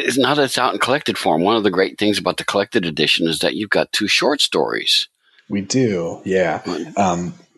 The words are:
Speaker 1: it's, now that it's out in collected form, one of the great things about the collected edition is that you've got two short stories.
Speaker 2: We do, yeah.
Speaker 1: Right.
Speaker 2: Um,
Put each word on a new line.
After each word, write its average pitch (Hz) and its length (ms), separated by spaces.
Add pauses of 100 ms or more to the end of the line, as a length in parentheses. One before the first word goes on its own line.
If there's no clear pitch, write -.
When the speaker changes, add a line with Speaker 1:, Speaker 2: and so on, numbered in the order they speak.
Speaker 1:
it's, 131 100
now 131 160
that 147 100
it's 127 140
out 113 160
in 101 40
collected 123 380
form, 82 260
one 107 140
of 110 60
the 101 80
great 92 260
things 104 220
about 90 180
the - 80
collected 101 400
edition 80 420
is 80 120
that 78 160
you've 101 160
got 82 220
two 104 160
short - 340
stories. - 680 (400)
Speaker 2:
We 101 140
do, 101 640
yeah. 90 400
Speaker 1:
Right. 85 320
Speaker 2:
Um, 87 340 (260)